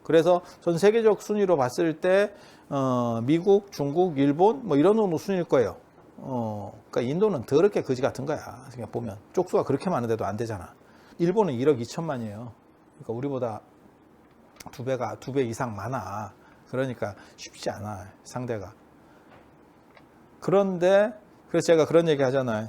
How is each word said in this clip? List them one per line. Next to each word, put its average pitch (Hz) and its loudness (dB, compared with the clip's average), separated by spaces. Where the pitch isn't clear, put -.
그래서 165 4
전 170 0
세계적 214 4
순위로 202 2
봤을 151 0
때, 196 2
어, 123 0
미국, 190 2
중국, 151 0
일본 180 2
뭐 156 2
이런 180 6
정도 196 0
순위일 180 -2
거예요. 113 2
어, 117 -8
그러니까 127 -2
인도는 175 0
더럽게 175 2
거지 127 -4
같은 131 -2
거야. 120 -8
그냥 117 -12
보면 117 -8
쪽수가 180 0
그렇게 139 -2
많은데도 117 -2
안 98 -4
되잖아. 107 -8
일본은 180 2
일억 127 2
이천만이에요. 120 -8
그러니까 120 -10
우리보다 120 -6
두 127 -12
배가, 117 -4
두 - -12
배 139 0
이상 113 -6
많아. 101 -8
그러니까 123 -6
쉽지 - -12
않아, 101 -10
상대가. 117 -10
그런데 190 2
그래서 165 0
제가 160 6
그런 165 4
얘기 143 2
하잖아요. 123 0